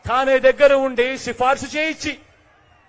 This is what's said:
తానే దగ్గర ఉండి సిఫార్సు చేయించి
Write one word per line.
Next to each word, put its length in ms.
తానే 320
దగ్గర 360
ఉండి 440
సిఫార్సు 580
చేయించి 420